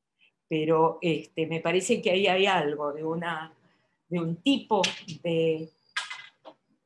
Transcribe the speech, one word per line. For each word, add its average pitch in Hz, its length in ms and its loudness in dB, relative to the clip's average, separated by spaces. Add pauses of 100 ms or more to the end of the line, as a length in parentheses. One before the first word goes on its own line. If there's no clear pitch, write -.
(460)
pero, 160 560 2
este, 160 440 -2
me 160 140 -4
parece 185 400 2
que 190 100 0
ahí 190 160 2
hay 190 200 4
algo 147 460 0
de 156 120 -8
una, 160 480 -6 (560)
de 175 120 -2
un 165 160 -2
tipo 220 460 2 (400)
de, 160 480 0 (1160)